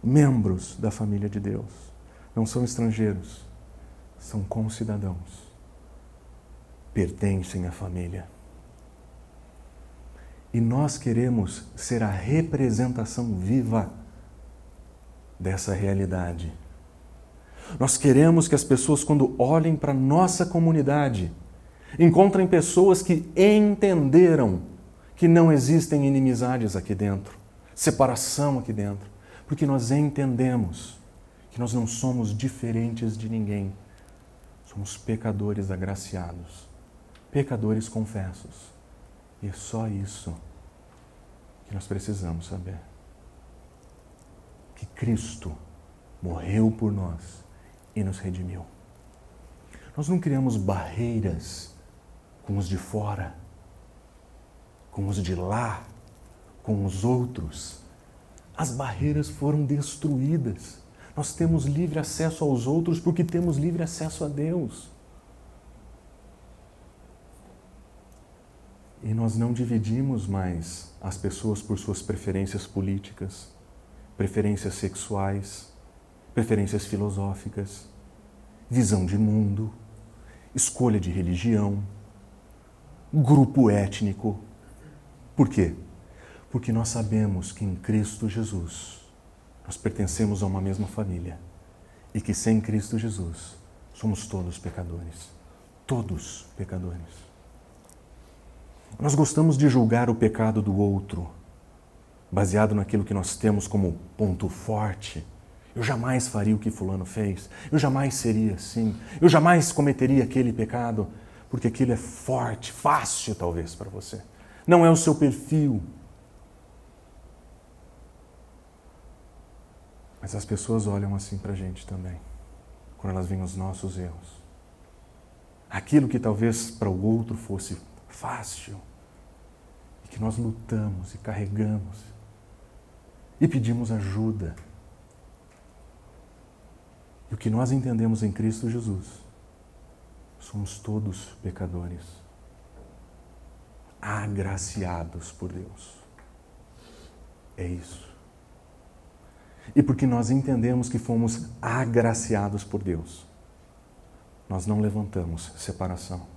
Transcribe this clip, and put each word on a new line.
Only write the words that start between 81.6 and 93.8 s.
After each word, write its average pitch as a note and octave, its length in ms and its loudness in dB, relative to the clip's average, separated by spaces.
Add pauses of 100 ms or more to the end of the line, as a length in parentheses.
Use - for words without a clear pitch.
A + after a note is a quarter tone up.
grupo C3+ 580 6
étnico. G2+ 680 0 (1000)
Por A#2 120 6
quê? F2 260 2 (760)
Porque A#2 220 -2
nós A2+ 160 0
sabemos G#2+ 640 0
que - 120 -8
em F#2+ 100 -2
Cristo G#2+ 540 -2
Jesus G2 720 -6 (640)
nós - 120 -12
pertencemos G2+ 640 -2
a G#2 40 0
uma F#2+ 140 -2
mesma F#2+ 260 -2
família F2 520 -6 (760)
e G#2+ 60 -4
que G#2 140 -4
sem A2 260 2
Cristo G#2 380 -2
Jesus F#2+ 580 -8 (380)